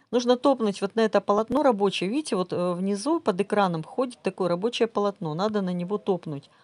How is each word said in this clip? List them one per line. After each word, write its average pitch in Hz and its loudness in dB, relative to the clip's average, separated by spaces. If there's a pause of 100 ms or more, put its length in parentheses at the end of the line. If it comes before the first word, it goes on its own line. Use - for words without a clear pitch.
(120)
Нужно 240 4
топнуть 240 2
вот 196 -4
на 226 2
это 214 4
полотно 220 0
рабочее. 202 2
Видите, 277 -4
вот, 180 -2
э, 180 -2
внизу 202 -2
под 196 0
экраном 190 0
ходит 247 -6
такое 185 -2
рабочее 220 0
полотно. 202 -2
Надо 208 -2
на 180 -2
него 180 -4
топнуть. 165 -4 (140)